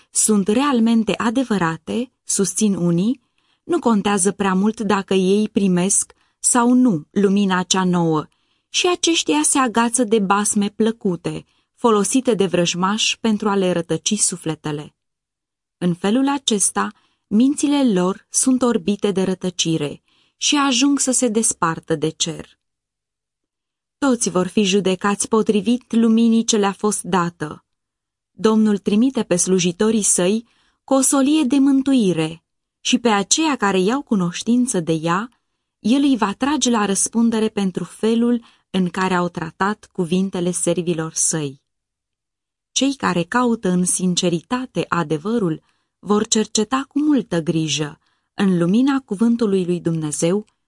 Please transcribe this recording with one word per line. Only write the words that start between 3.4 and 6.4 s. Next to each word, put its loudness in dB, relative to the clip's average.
nu -2
contează 0
prea -2
mult 0
dacă -2
ei 2
primesc 0
sau 2